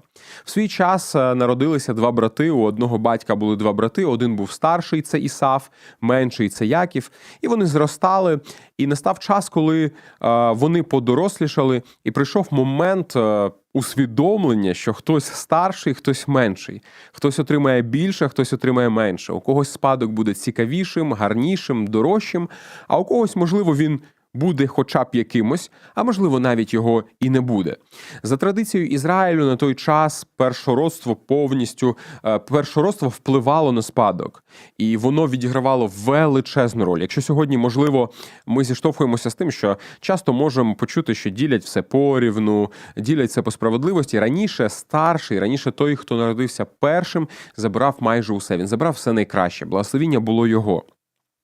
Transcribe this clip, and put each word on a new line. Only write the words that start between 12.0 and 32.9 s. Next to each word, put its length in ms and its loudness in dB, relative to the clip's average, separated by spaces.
і 60 -2
прийшов 400 0
момент, 640 0
е, 340 2
усвідомлення, 1000 0
що 200 -4
хтось 300 -2
старший, 720 -2
хтось 340 -4
менший, 540 -2
хтось 260 -2
отримає 440 2
більше, 460 -2
хтось 240 -2
отримає 360 0
менше, 440 -2
у 80 -6
когось 320 0
спадок 380 0
буде 240 0
цікавішим, 800 -4
гарнішим, 760 -2
дорожчим, 600 0
а 100 2
у 60 0
когось, 320 0
можливо, 400 2
він 240 0
буде 300 2
хоча 380 0
б 80 -20
якимось, 580 0
а 80 -2
можливо, 380 2
навіть 340 0
його 300 2
і 100 0
не 100 4
буде. 360 -2
За 140 0
традицією 540 0
Ізраїлю 540 2
на 120 2
той 180 2
час 520 0
першородство 800 0
повністю, 800 0
е, 140 2
першородство 720 0